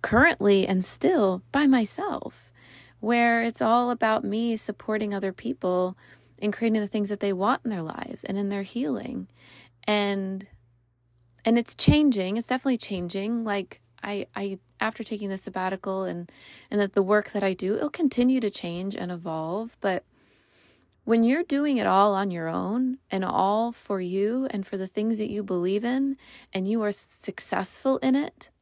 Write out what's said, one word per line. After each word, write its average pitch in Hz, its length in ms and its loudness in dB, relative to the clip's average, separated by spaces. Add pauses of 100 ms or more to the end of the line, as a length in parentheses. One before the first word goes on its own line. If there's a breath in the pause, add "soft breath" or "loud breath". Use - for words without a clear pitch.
currently 202 640 4
and 190 160 2
still 214 640 2
by 294 160 4
myself, - 840 0 (480 loud breath)
where 233 420 2
it's 233 200 -2
all 240 280 4
about 220 320 0
me 226 320 -2
supporting 214 580 -4
other 190 200 -2
people 185 640 -2 (440 soft breath)
and 208 120 -2
creating 220 280 0
the 208 60 -4
things 208 220 -2
that 208 120 -6
they 202 120 0
want 196 320 0
in 233 60 -2
their 185 120 -4
lives - 400 -10
and 196 140 -4
in 202 140 0
their 196 120 -4
healing. 220 640 -6 (580 loud breath)
And, 196 600 -2 (1000)
and 226 140 4
it's - 160 -2
changing. 226 600 4
It's 233 100 -4
definitely 262 300 0
changing. 196 680 -6
Like, 202 380 -4 (240)
I, 202 220 -6 (100)
I, 202 220 -6 (200)
after 220 240 -4
taking 208 280 -6
the 190 60 -4
sabbatical 190 680 -4
and, 175 260 -6 (400 loud breath)
and 208 100 2
that 196 120 0
the 202 100 4
work 208 280 2
that 202 120 -2
I 190 120 0
do, 190 200 -2
it'll - 140 -2
continue 262 520 2
to 214 100 -2
change 180 440 -6
and 180 160 -6
evolve. 170 680 -6
But 190 240 -2 (1000 soft breath)
when 226 200 4
you're 285 200 4
doing 285 340 2
it 202 80 2
all 196 280 6
on 196 160 0
your 165 180 -4
own 220 500 -2 (120)
and 190 140 -2
all 208 480 2
for 202 280 -6
you 202 500 0
and 196 140 -4
for - 120 -8
the 190 100 -4
things 214 320 -2
that 214 120 -4
you 208 120 -4
believe 190 420 0
in, 269 320 0 (360 loud breath)
and 190 160 -2
you 226 140 0
are 208 100 0
successful - 1080 -2
in 262 160 2
it - 360 -4 (120)